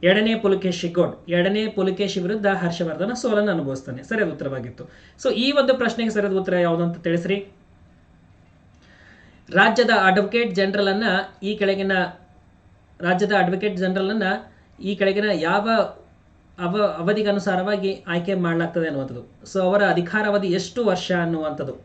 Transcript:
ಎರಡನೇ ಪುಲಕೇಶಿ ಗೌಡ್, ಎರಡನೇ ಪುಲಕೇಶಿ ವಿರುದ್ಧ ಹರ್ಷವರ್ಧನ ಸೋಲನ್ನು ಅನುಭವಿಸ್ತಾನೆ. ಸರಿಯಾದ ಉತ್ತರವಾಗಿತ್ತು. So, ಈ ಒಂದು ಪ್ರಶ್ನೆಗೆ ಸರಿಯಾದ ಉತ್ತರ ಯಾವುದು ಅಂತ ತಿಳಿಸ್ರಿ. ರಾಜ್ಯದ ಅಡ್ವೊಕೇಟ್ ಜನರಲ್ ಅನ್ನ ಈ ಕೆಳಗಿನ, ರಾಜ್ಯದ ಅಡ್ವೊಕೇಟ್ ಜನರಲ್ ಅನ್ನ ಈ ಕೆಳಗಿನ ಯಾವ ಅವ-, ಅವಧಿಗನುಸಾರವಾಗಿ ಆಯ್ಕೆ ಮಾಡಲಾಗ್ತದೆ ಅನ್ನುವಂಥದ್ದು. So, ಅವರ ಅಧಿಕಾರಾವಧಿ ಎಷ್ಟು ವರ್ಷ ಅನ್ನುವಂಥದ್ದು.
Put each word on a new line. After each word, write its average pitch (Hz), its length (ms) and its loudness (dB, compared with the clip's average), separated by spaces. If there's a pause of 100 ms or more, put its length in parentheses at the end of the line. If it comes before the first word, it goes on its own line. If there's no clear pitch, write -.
ಎರಡನೇ 214 360 4
ಪುಲಕೇಶಿ 185 500 0
ಗೌಡ್, 170 400 -2
ಎರಡನೇ 196 380 2
ಪುಲಕೇಶಿ 190 520 -2
ವಿರುದ್ಧ 196 260 -2
ಹರ್ಷವರ್ಧನ 175 680 -2
ಸೋಲನ್ನು 208 380 0
ಅನುಭವಿಸ್ತಾನೆ. 135 520 -6
ಸರಿಯಾದ 208 280 -2
ಉತ್ತರವಾಗಿತ್ತು. 131 540 -10 (340)
So, 254 140 0
ಈ 247 180 0
ಒಂದು 269 260 4
ಪ್ರಶ್ನೆಗೆ 226 320 0
ಸರಿಯಾದ 202 260 0
ಉತ್ತರ 185 200 0
ಯಾವುದು 175 280 2
ಅಂತ 170 140 -2
ತಿಳಿಸ್ರಿ. 170 500 -2 (2000)
ರಾಜ್ಯದ 214 360 4 (140)
ಅಡ್ವೊಕೇಟ್ 190 520 2
ಜನರಲ್ 196 320 2
ಅನ್ನ 196 160 0 (400)
ಈ 208 120 -2
ಕೆಳಗಿನ, 196 360 0 (1080)
ರಾಜ್ಯದ 180 360 0
ಅಡ್ವೊಕೇಟ್ 185 400 0
ಜನರಲ್ 190 320 -2
ಅನ್ನ 214 140 -2 (580)
ಈ 190 140 -4
ಕೆಳಗಿನ 196 380 0
ಯಾವ 180 360 0 (920)
ಅವ-, 185 380 0
ಅವಧಿಗನುಸಾರವಾಗಿ 196 1120 0
ಆಯ್ಕೆ 175 260 -2
ಮಾಡಲಾಗ್ತದೆ 170 520 0
ಅನ್ನುವಂಥದ್ದು. 131 360 -6 (320)
So, 190 80 0
ಅವರ 196 260 4
ಅಧಿಕಾರಾವಧಿ 202 600 0
ಎಷ್ಟು 180 380 -2
ವರ್ಷ 185 260 0
ಅನ್ನುವಂಥದ್ದು. 156 720 -2